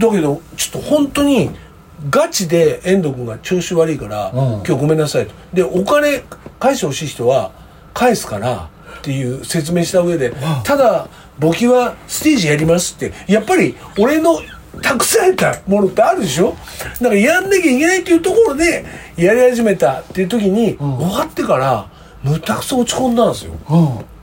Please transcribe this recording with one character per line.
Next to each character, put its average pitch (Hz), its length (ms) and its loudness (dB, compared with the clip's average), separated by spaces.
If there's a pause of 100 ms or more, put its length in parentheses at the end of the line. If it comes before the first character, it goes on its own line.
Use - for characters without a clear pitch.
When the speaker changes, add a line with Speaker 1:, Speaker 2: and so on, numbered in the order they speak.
(100)
Speaker 1:
け 202 80 2
ど、 147 220 0 (160)
ち - 180 -6
ょ - 40 -8
っ - 40 -8
と - 60 -10
本 285 200 2
当 285 160 -2
に 247 260 2 (580)
ガ 208 220 2
チ 190 180 -4
で 160 360 2
遠 185 180 2
藤 143 120 -2
君 123 120 -8
が 113 160 -10
調 180 180 -2
子 175 140 -6
悪 165 180 2
い 135 60 -4
か 113 80 -10
ら、 104 260 -6
Speaker 2:
う 120 40 -6
ん。 131 40 0 (260)
Speaker 1:
「今 - 20 -2
日 - 40 0
ご 139 140 0
め 156 100 2
ん - 20 0
な 151 80 0
さ 143 140 -2
い」 - 80 -4
と。 - 60 -20 (180)
で、 180 160 2
「お 185 160 -2
金 294 400 2 (340)
返 269 160 2
し - 60 -6
て 180 60 -2
ほ 139 60 -4
し 127 100 -8
い 147 60 -6
人 120 200 -2
は 101 220 0 (420)
返 240 220 2
す - 120 -6
か 104 120 -8
ら」 101 300 -4 (300)
っ - 40 -20
て 143 80 -8
い 135 220 -4
う 135 120 -10
説 165 280 -4
明 170 120 0
し - 80 -6
た 185 80 4
上 175 160 0
で、 131 120 0
Speaker 2:
う - 40 -4
ん。 - 40 -12 (280)
Speaker 1:
「た 285 120 2
だ、 214 320 2 (300)
簿 156 140 2
記 233 140 0
は 247 280 2 (120)
ス - 180 -8
テ 302 60 6
ー 294 60 4
ジ 180 120 0
や 147 80 2
り 151 100 0
ま 165 120 4
す」 - 180 -4
っ - 20 -20
て、 123 140 -6 (140)
や 214 140 2
っ 214 40 -8
ぱ 370 120 2
り 190 200 2 (220)
俺 285 220 2
の 330 200 2 (400)
託 - 240 -2
さ - 220 2
れ 370 80 4
た 143 220 0 (100)
も 196 160 2
の 185 60 2
っ - 20 0
て - 120 0
あ 294 100 4
る 370 100 -2
で 185 60 -2
し 135 120 -2
ょ？ 320 140 2 (460)
だ 240 80 2
か 220 60 4
ら 202 60 4
や 311 200 4
ん 381 100 -4
な 403 60 4
き 349 120 2
ゃ 254 40 4
い 247 60 2
け 311 80 2
な 370 80 2
い 370 60 0
っ 339 40 -10
て 349 80 2
い 330 40 6
う 330 60 0
と 370 80 0
こ 427 60 2 (140)
ろ 269 60 -4
で、 320 280 0 (320)
や 175 180 4
り 247 60 2 (100)
始 240 120 0
め 202 140 2
た 147 160 2
っ - 120 -8
て - 180 -6
い - 20 2
う 180 40 -2
時 208 200 0
に、 202 260 2
Speaker 2:
う 143 120 -6
ん。 135 120 -2
Speaker 1:
終 175 160 -2
わ 285 100 -2
っ 320 40 -6
て - 140 -6
か 208 140 2
ら、 127 300 -2 (360)
む 147 180 0
た 214 160 -4
く - 80 -8
そ 262 140 -2
落 240 140 -2
ち - 40 -4
込 254 160 0
ん - 20 -2
だ 226 140 2
ん - 40 -2
で - 60 -8
す - 60 -14
よ。 - 80 -12 (160)
Speaker 2:
う 160 100 4
ん。 160 100 4 (340)